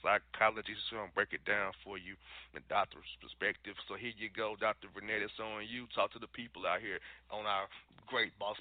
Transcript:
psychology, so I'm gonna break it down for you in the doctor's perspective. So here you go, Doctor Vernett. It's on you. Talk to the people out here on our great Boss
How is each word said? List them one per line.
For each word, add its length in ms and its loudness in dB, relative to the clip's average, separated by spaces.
psychology, 720 4
so 80 -4
I'm 80 -2
gonna 80 -12
break 160 4
it 160 -6
down 240 4
for 120 -6
you 200 -12
in 80 -12
the 80 -16
doctor's 400 0
perspective. 640 -4
So 80 -6
here 240 -6
you 160 -6
go, 240 -2
Doctor 320 0
Vernett. 320 -2
It's 160 -4
on 320 -4
you. 240 -6
Talk 200 4
to 40 -10
the 160 -12
people 320 -6
out 160 2
here 160 -4
on 160 -2
our 240 2
great 320 2
Boss 180 0